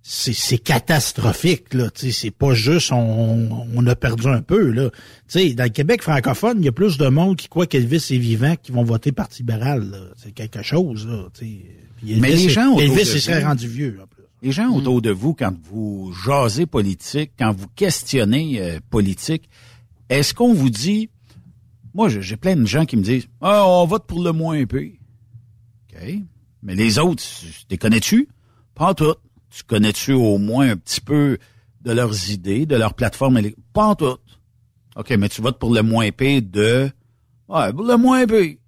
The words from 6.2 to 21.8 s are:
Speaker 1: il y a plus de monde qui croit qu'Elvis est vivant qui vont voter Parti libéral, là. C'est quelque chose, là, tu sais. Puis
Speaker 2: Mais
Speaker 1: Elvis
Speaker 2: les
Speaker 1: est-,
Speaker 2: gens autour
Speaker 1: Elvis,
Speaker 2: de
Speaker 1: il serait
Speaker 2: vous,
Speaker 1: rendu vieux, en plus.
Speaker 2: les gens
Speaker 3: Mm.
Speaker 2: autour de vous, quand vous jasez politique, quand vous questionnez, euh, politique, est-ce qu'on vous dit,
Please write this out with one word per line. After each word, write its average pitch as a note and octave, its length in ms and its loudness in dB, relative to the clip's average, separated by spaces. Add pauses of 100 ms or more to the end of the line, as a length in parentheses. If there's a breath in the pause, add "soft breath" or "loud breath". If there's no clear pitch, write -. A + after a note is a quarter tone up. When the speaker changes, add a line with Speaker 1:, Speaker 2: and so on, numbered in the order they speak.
Speaker 1:
il D#3+ 40 2
y C#3 40 2
a B2 40 0
plus E3+ 240 0
de C#3 120 2
monde E3+ 260 4
qui - 140 -10
croit E3+ 180 0
qu'Elvis B2+ 300 0 (140)
est C3 80 0
vivant A#2+ 440 2
qui - 80 -18
vont B2 140 0
voter A#2 260 0
Parti - 320 -8
libéral, A2+ 480 -4
là. G2 80 -16 (180)
C'est - 140 -20
quelque G#2+ 320 -14
chose, C3 460 -4
là, G#2 160 -8 (120)
tu A#2+ 80 -14
sais. A2 80 -12 (440)
Puis G#2+ 240 0
Speaker 2:
Mais C3 100 4
Speaker 1:
Elvis E3 120 6
Speaker 2:
les F#3 40 4
Speaker 1:
est-, D#3+ 40 6
Speaker 2:
gens A3+ 180 4
autour A3 140 6
Speaker 1:
Elvis, C3+ 120 4
Speaker 2:
de G3 60 4 (160)
Speaker 1:
il C#3 40 0
serait E3 200 0
Speaker 2:
vous, - 80 -2
Speaker 1:
rendu A#2+ 180 -2
vieux, A#2 340 -8
en F#2+ 60 -20
plus. - 160 -20 (220)
Speaker 2:
les C3+ 80 -2
gens G#3+ 180 0
Speaker 3:
Mm. A#3 60 0
Speaker 2:
autour B2+ 260 0
de A2+ 80 0
vous, G#2 240 -2
quand G2+ 180 -2 (200)
vous G2 420 -8 (100)
jasez C3+ 420 0
politique, B2 680 -4
quand A2 160 0
vous F#2+ 220 -8
questionnez, C#3 840 0
euh, E2+ 180 -6 (120)
politique, G#2+ 600 -2 (580 soft breath)
est-ce C#3 260 0
qu'on A#3+ 200 4
vous C3+ 160 2
dit, G3 400 -2 (840 soft breath)